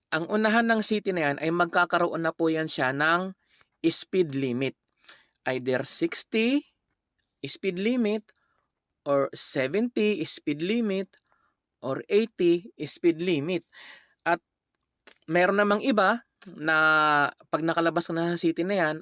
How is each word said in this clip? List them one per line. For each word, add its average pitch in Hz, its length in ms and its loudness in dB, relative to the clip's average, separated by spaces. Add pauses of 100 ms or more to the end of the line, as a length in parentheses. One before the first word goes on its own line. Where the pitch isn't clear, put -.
(140)
ang 160 160 -2
unahan 220 400 2
ng 220 160 2
city 208 240 -2
na 165 220 0
yan 139 100 -2
ay 160 80 0
magkakaroon 175 720 0
na 165 80 0
po 160 240 0
yan 156 160 -2
siya 131 240 0
ng 170 400 0 (480)
speed 165 560 -2
limit. 131 400 -4 (720)
Either 127 400 -2
sixty 226 800 -2 (720)
speed 180 400 -6
limit 220 480 -2 (800)
or 139 240 0
seventy 208 960 -2
speed 147 320 -6
limit 196 560 -4 (640)
or 131 320 -6
eighty 185 560 2 (160)
speed 160 320 0
limit. 170 480 -2 (560)
At 170 160 0 (880)
meron 185 320 2
namang 208 240 2
iba 220 440 2 (280)
na 156 240 0 (720)
pag 156 160 -2
nakalabas 165 480 0
na 170 240 -2
sa - 0 -
city 165 240 -2
na 190 160 -2
yan 156 240 0